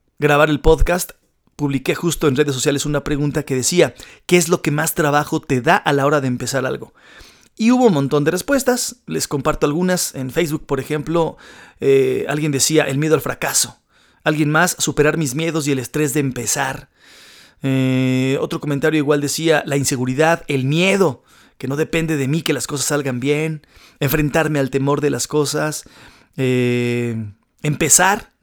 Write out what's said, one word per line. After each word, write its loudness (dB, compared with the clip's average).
grabar 2
el 0
podcast, 2
publiqué -2
justo -2
en 2
redes 2
sociales -2
una -2
pregunta -2
que -4
decía, 2
"¿Qué 2
es 2
lo 0
que -2
más -2
trabajo 0
te -2
da 2
a 0
la 2
hora 2
de -2
empezar -4
algo?". -8
Y 2
hubo 6
un 6
montón 2
de 0
respuestas, -2
les -4
comparto -2
algunas. 0
En -8
Facebook, -2
por -2
ejemplo, -2
eh, 4
alguien -2
decía, 2
"El -4
miedo 2
al 4
fracaso". -4
Alguien 0
más, 2
"Superar 0
mis -2
miedos -2
y 2
el 0
estrés -2
de 0
empezar". -4
Eh, 0
otro -4
comentario 0
igual 2
decía, 0
"La -2
inseguridad, 0
el -2
miedo, 2
que -10
no -4
depende -2
de -2
mí 0
que -2
las -4
cosas -4
salgan -2
bien, -2
enfrentarme 0
al 0
temor 0
de 2
las -4
cosas, -2
eh, 0
empezar, 0